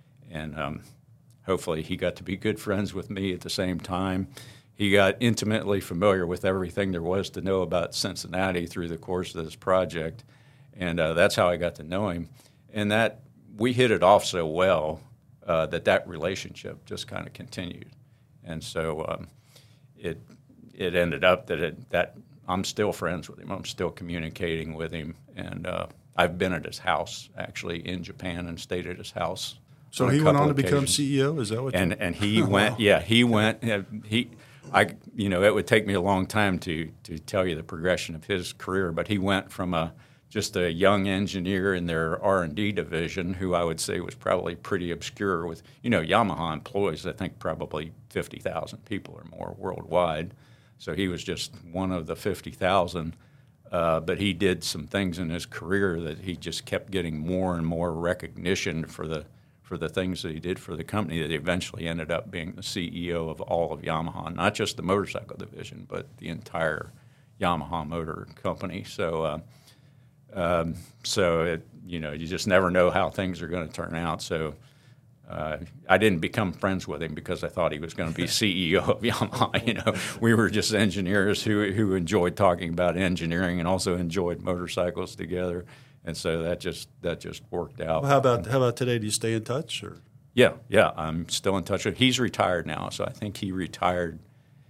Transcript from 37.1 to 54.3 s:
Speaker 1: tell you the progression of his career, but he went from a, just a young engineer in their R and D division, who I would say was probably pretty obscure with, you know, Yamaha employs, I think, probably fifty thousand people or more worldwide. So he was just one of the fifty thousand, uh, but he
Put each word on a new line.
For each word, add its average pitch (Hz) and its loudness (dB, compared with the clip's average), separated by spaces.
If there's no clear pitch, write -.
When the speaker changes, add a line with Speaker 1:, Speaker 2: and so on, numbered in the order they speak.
Speaker 1:
tell 92 0
you 85 -2
the 80 -6
progression 85 -2
of 78 -12
his 92 -4
career, 95 -2
but 82 -2
he 104 0
went 95 0
from 90 -2
a, 82 0
just - -4
a 87 2
young 95 4
engineer 95 0
in 87 -2
their 82 0
R 95 4
and 78 -4
D 104 0
division, 85 -2
who 90 -2
I 85 4
would 82 -2
say 92 -4
was 87 -8
probably 90 0
pretty 87 -4
obscure 87 -2
with, 82 -10
you 123 -2
know, 90 4
Yamaha 85 2
employs, 87 -2
I 82 -4
think, 85 -8
probably 80 -6
fifty 98 -6
thousand 82 -8
people - -8
or 78 -18
more 87 -10
worldwide. 87 0
So 82 -8
he 95 0
was 87 -4
just - -6
one 92 -2
of 82 -4
the 82 -4
fifty - -4
thousand, 87 0
uh, 82 2
but 82 -2
he 98 2